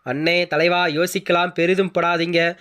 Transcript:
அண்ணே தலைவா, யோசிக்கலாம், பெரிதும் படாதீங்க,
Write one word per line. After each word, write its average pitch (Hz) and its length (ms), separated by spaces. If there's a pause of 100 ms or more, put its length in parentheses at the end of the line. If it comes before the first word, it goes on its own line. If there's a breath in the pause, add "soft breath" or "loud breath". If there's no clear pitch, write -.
அண்ணே 165 420
தலைவா, 175 400
யோசிக்கலாம், 175 680
பெரிதும் 185 460
படாதீங்க, 170 640